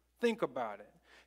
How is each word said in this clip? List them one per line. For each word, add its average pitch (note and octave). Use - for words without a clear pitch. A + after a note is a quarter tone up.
Think A3+
about A#2
it G#2+